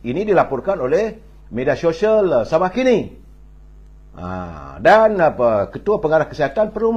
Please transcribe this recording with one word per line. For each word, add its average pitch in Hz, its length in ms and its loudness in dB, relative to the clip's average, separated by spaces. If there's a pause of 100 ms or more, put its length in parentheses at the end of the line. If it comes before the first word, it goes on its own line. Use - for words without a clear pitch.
Ini 139 240 -4
dilaporkan 160 560 0
oleh 185 320 -2 (400)
media 131 240 -2
sosial, 202 480 0
uh, 139 160 2
Sabah 170 320 0
Kini. 233 400 0 (1040)
Ha, 87 80 -14 (560)
dan 214 400 6
apa, 117 480 2
ketua 202 320 -4
pengarah 156 240 2
kesihatan 208 480 -2
perlu 226 240 -2